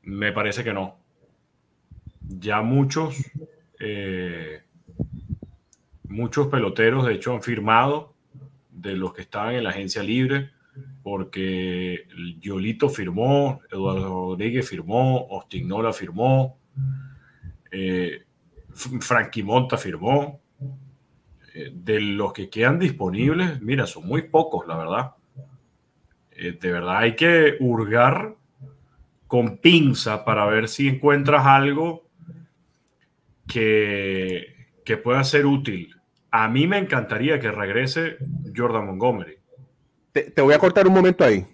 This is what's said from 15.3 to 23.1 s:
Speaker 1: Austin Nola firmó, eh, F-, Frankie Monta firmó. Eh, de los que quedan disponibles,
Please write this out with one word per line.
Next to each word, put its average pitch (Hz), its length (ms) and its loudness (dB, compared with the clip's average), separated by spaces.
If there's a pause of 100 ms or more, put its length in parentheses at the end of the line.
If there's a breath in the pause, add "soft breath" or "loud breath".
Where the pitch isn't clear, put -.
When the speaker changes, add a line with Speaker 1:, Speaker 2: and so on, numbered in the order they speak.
Speaker 1:
Austin 95 360 -10
Nola 110 260 -2
firmó, 120 640 0 (1120 loud breath)
eh, 92 520 -4 (480)
F-, 127 280 -6
Frankie 113 420 -2
Monta 120 340 0
firmó. 131 640 -2 (1120)
Eh, 76 180 -14
de 98 280 -2
los 101 320 -2
que 95 180 -10
quedan 127 280 2
disponibles, 143 840 0